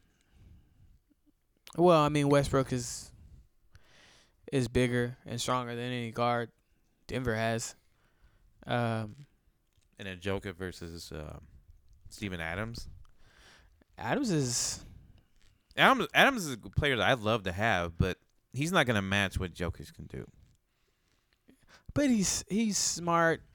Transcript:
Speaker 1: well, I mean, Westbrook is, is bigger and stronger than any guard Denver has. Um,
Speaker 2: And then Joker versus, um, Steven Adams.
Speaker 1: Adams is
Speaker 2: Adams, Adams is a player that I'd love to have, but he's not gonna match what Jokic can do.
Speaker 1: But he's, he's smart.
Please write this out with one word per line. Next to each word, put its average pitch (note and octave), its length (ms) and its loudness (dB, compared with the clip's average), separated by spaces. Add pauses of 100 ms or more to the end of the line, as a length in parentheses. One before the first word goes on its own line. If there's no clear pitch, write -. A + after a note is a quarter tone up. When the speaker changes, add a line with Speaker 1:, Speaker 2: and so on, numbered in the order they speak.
(1800)
Speaker 1:
well, E3+ 240 8
I D3 80 4
mean, D3 200 2
Westbrook C#3 440 2
is, - 400 -6 (1400)
is C3 140 2
bigger B2 580 0
and A#2+ 160 -8
stronger B2 360 -2
than A#2+ 80 -6
any B2 260 -6
guard A#2+ 400 0 (560)
Denver A#2+ 300 -2
has. A2+ 400 -2 (880)
Um, A2+ 480 -2 (840)
Speaker 2:
And G2+ 80 -10
then F#2 120 -10
Joker G2 320 -4
versus, E2+ 600 -10
um, D2+ 280 -12 (680)
Steven F#2 300 -8
Adams. G2 480 -8 (1080)
Speaker 1:
Adams A3 360 -2
is C3 520 -2 (920)
Speaker 2:
Adams, G3+ 360 4
Adams G#3+ 320 4
is C#3+ 100 -4
a - 20 -6 (140)
player C#3 260 0
that G2 120 2
I'd B2+ 120 4
love G#2+ 240 0
to F#2 80 -4
have, F2+ 440 0
but F#2 220 0 (340)
he's D3 200 -2
not D#3+ 140 4
gonna A2+ 160 2
match F#2+ 360 0
what F2 160 -6
Jokic - 400 -8
can - 120 -16
do. - 200 -12 (1700)
Speaker 1:
But C#4+ 160 4
he's, G#3 380 2
he's G#3 300 0
smart. E3+ 640 2 (120)